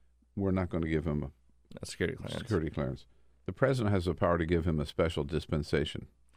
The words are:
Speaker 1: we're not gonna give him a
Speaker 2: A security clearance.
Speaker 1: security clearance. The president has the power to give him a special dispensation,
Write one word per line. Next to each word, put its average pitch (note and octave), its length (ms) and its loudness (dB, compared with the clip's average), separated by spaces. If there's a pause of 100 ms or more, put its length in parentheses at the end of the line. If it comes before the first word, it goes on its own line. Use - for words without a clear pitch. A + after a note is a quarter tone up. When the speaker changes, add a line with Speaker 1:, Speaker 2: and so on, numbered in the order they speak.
(360)
Speaker 1:
we're G2 160 2
not F#2 180 2
gonna E2 200 0
give D#2 160 2
him D2 180 0
a C#2+ 80 -6 (500)
Speaker 2:
A - 40 -10
security E2+ 320 -4
clearance. - 220 -8
Speaker 1:
security E2 300 0
clearance. C2 360 -4 (400)
The F#2+ 80 -6
president B2+ 400 2
has F2+ 120 2
the F2 80 0
power F2 240 2
to E2 80 2
give E2 200 2
him D#2+ 140 2
a C#2+ 60 0
special E2 380 0
dispensation, D2+ 840 -2 (300)